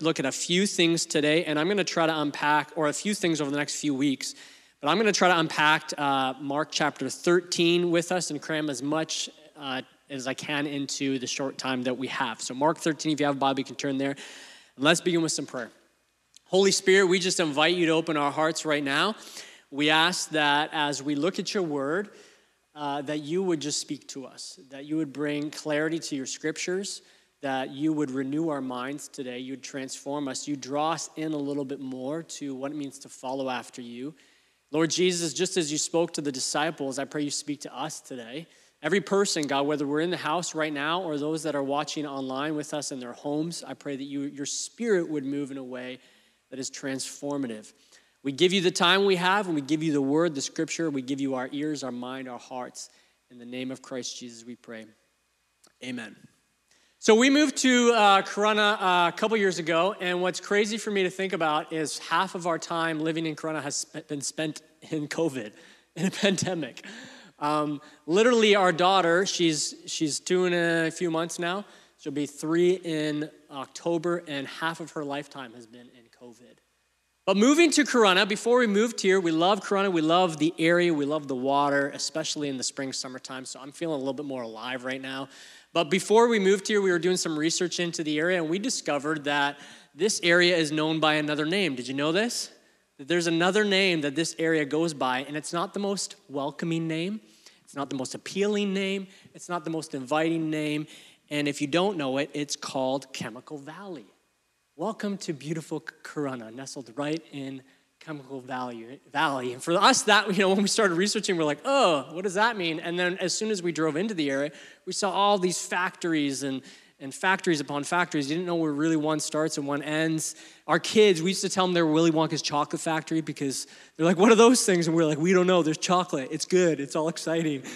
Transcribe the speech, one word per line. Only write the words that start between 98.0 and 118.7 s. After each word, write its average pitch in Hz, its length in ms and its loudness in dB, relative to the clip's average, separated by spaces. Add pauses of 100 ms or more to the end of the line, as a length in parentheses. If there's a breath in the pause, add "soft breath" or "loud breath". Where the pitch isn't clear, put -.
appealing 202 580 -2
name, 196 340 -4 (280 loud breath)
it's - 140 -20
not 170 160 -6
the 165 60 -6
most 160 240 -6
inviting 156 560 0
name, 151 360 -4 (440 loud breath)
and 147 180 -2
if 143 120 -4
you 147 60 -2
don't 175 300 0
know 135 220 -2
it, 139 140 -2
it's 147 220 -6
called 135 580 -4
Chemical 127 460 -10
Valley. 156 480 -14 (680)
Welcome 208 440 -6
to - 160 -6
beautiful 151 500 -8 (180)
Corunna, 127 500 -6
nestled 131 440 -14
right 151 340 -4
in 135 320 -10 (380 soft breath)
Chemical 139 400 -12
Valley, 123 600 -10 (120)
Valley. 139 400 0
And 127 100 -12
for 170 120 0
us, 202 300 6
that, 208 300 6
you 180 60 2
know, 190 80 4
when 190 140 4
we 196 60 2
started 196 260 4
researching, 202 420 0
we're 160 80 2
like, 147 200 0
"Oh, 190 480 4
what 175 120 -8
does 196 100 -4
that 220 220 2
mean?" 165 240 -2
And 170 180 -4
then 180 200 0
as 185 180 -2
soon 220 140 -2
as 196 120 -2
we 175 80 0
drove 156 260 0
into 214 180 -2
the 151 160 -2
area, 139 200 -2 (360 loud breath)
we 185 80 -6
saw 202 160 0
all 202 280 4
these 180 260 -2
factories 165 800 -2
and, 135 200 -4 (380 loud breath)
and 135 140 -12
factories 185 460 2
upon 143 240 -4
factories. 160 460 0
You 156 60 -2
didn't 180 100 -2
know 175 100 0
where 160 160 0